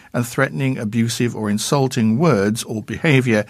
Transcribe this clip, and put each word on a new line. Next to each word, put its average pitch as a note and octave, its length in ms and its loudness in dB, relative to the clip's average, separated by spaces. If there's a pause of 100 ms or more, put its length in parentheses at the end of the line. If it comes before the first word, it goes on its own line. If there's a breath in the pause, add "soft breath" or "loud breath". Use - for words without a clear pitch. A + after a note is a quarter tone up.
(140 loud breath)
and A#2+ 120 -2
threatening, C3+ 520 -2
abusive A#2 580 -2
or G#2+ 140 -4
insulting A#2 680 0
words A2 460 2
or A2 180 -8
behaviour A#2+ 680 2